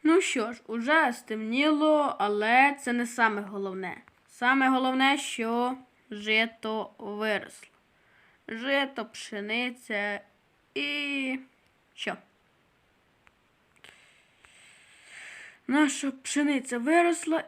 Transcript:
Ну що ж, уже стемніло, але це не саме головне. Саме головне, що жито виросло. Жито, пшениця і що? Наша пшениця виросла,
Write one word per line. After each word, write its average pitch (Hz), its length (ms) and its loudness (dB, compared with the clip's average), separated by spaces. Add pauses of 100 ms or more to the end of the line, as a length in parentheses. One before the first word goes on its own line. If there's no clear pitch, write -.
Ну 320 180 6
що 240 320 -2
ж, 233 140 -16
уже 247 460 2
стемніло, 285 1040 2
але 226 640 4
це 247 120 -4
не 240 140 -2
саме 220 360 0
головне. 190 600 -10 (260)
Саме 262 400 2
головне, 262 500 2
що 240 600 -4 (320)
жито 220 880 -2
виросло. 208 720 -6 (800)
Жито, 269 560 -2
пшениця 214 1160 -6 (540)
і 285 680 -4 (540)
що? 180 220 -8 (3500)
Наша 277 440 2
пшениця 269 680 -2
виросла, 330 680 2